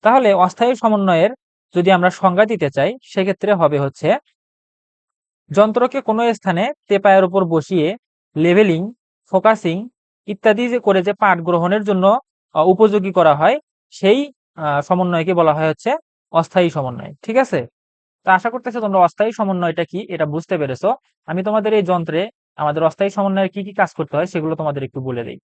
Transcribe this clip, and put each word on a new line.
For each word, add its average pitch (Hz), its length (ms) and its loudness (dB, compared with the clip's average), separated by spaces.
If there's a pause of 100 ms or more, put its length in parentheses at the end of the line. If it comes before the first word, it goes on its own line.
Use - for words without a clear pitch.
তাহলে 240 300 4
অস্থায়ী 196 420 0
সমন্বয়ের 196 560 0 (440)
যদি 175 160 2
আমরা 180 180 4
সংজ্ঞা 185 360 2
দিতে 185 240 -4
চাই, 170 340 -2
সেক্ষেত্রে 196 500 -2
হবে 151 260 2
হচ্ছে 139 300 -4 (1400)
যন্ত্রকে 240 500 2
কোনো 226 320 0
স্থানে 196 400 -4 (140)
তেপায়ার 196 360 4
উপর 185 220 0
বসিয়ে 165 520 -2 (380)
লেভেলিং, 175 460 2 (500)
ফোকাসিং 202 580 0 (380)
ইত্যাদি 214 420 0
যে 240 100 -2
করে 190 240 2
যে 208 100 -2
পাঠ 196 260 2
গ্রহণের 180 440 -2
জন্য, 190 220 0 (500)
আহ, 160 120 2
উপযোগী 196 440 2
করা 165 240 4
হয়, 196 240 2 (340)
সেই, 262 380 0 (240)
আহ, 147 260 -2
সমন্বয়কে 180 520 -2
বলা 160 200 2
হয় 156 160 0
হচ্ছে 156 220 -4 (400)
অস্থায়ী 165 380 0
সমন্বয়। 131 520 -8
ঠিক 220 160 -4
আছে? 247 220 0 (680)
তো 185 60 2
আশা 185 180 2
করতেছি 247 320 -8
তোমরা 196 180 0
অস্থায়ী 208 320 2
সমন্বয়টা 180 540 -4
কি 175 140 -10 (100)
এটা 160 160 -4
বুঝতে 160 320 -6
পেরেছো। 147 380 -2 (300)
আমি 175 180 -6
তোমাদের 214 300 -2
এই 214 100 2
যন্ত্রে 170 460 -4 (260)
আমাদের 151 280 -4
অস্থায়ী 180 260 0
সমন্বয়ের 196 400 -2
কি 202 140 -10
কি 202 100 -14
কাজ 190 200 -2
করতে 147 240 -6
হয় 170 80 -2
সেগুলো 160 300 -6
তোমাদের 147 280 -6
একটু 135 180 -12
বলে 123 220 -8
দিই। 123 200 -14